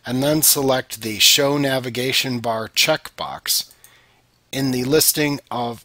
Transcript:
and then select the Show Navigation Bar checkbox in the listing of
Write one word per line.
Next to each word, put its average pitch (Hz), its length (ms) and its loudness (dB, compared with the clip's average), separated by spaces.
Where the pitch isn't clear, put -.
and 127 180 -2
then 151 200 2
select 131 600 0
the 107 160 -6
Show 143 400 4
Navigation 127 840 -2
Bar 113 280 -4
checkbox - 1000 -2
in 135 220 -2
the 123 120 -2
listing 147 540 0
of 120 320 -6